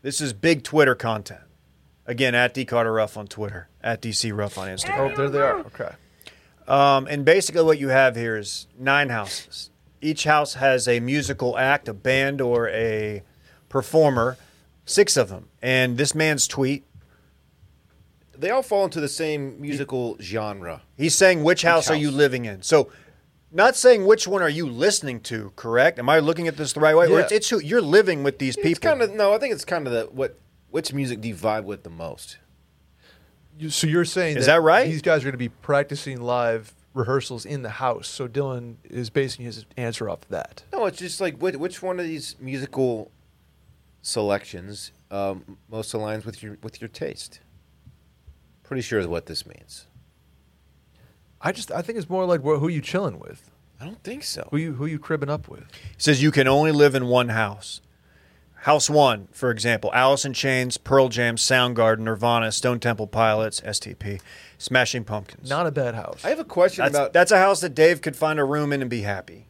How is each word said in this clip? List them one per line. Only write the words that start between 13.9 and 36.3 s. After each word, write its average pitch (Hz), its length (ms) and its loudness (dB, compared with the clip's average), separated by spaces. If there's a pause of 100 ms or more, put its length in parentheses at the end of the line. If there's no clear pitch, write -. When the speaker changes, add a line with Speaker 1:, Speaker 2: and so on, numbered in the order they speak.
Speaker 1:
Six - 300 2
of 113 120 2
them. 92 200 -16 (140)
And 127 360 0
this 143 160 0
man's 156 340 0
tweet 139 360 -4 (1500)
Speaker 3:
They 156 140 -2
all 262 120 0
fall 202 220 2
into 165 160 -4
the 147 80 -2
same 147 520 -6
musical 135 600 -6
genre. 98 640 -8 (140)
Speaker 1:
He's 151 180 0
saying, 180 300 4
"Which 175 160 4
Speaker 3:
Each 170 80 2
Speaker 1:
house 165 220 4
are 156 60 4
you 147 120 -2
Speaker 3:
house. 135 80 -4
Speaker 1:
living 127 300 2
in?" 98 160 -12
So, 147 280 4 (600)
not 220 240 4
saying, 233 300 8
"Which 220 200 6
one 190 160 0
are 165 60 2
you 156 180 -2
listening 131 560 0
to?" 107 320 -8
Correct? 127 460 2
Am 120 80 -2
I 156 100 6
looking 165 300 0
at 147 80 -6
this 143 160 -6
the 151 80 -4
right 156 160 6
way? 170 100 8
Or 160 120 6
Speaker 2:
Yeah. 180 60 4
Speaker 1:
it's, - 80 -2
it's 208 180 0
who 220 100 0
you're 190 220 0
living 175 420 4
with 139 140 0
these 131 180 -4
Speaker 3:
It's - 80 -6 (160)
Speaker 1:
people. - 100 0
Speaker 3:
kinda, 233 240 0
no, 208 200 4
I 226 40 0
think 262 160 -2
it's - 120 -10
kinda 151 240 -4
the, 113 200 -2
what, 131 280 -6 (320)
which 156 240 -6
music 123 260 -4
do 113 80 -8
you 110 60 -8
vibe 107 300 -4
with 98 180 -12
the 85 80 -16
most? 82 480 -14 (1200)
Speaker 2:
You, 156 100 -10
so 151 180 -2
you're 165 200 2
saying 165 320 -2
Speaker 1:
Is 120 80 2
Speaker 2:
that 147 80 8
Speaker 1:
that 170 80 6
right? 175 260 6
Speaker 2:
these 156 140 -6
guys 160 200 2
are 131 40 -6
gonna 135 100 -6
be 123 140 -6
practicing 143 720 -4
live 120 500 -2 (220)